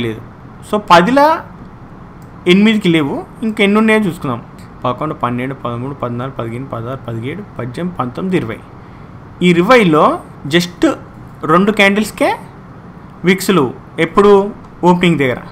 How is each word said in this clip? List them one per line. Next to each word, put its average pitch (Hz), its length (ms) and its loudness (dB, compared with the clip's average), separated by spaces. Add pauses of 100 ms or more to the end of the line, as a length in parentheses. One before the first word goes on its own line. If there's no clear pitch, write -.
లేదు. 113 160 -6 (480)
So, 208 60 -4 (180)
పదిలా 247 340 6 (1300)
ఎనిమిదికి 208 420 2
లేవు. 156 200 -2 (300)
ఇంకెన్ని 208 380 0
ఉన్నాయో 220 240 2
చూసుకుందాం. 131 340 -6 (420)
పదకొండు, 147 320 -4 (100)
పన్నెండు, 123 380 -6
పదమూడు, 123 400 -8
పద్నాలుగు, 123 380 -8
పదిహేను, 117 320 -10
పదహారు, 120 340 -10
పదిహేడు, 120 340 -10 (180)
పద్దెనిమిది, 156 420 -8
పంతొమ్మిది, 170 400 -4
ఇరవై. 110 180 -8 (840)
ఈ 180 80 6
ఇరవైలో 180 540 4 (480)
just 175 300 -2 (640)
రెండు 196 280 4
క్యాండిల్స్కే 208 500 0 (960)
విక్స్లు. 190 360 2 (420)
ఎప్పుడు? 202 260 4 (580)
ఓపెనింగ్ 175 320 2
దగ్గర. 123 180 -2 (120)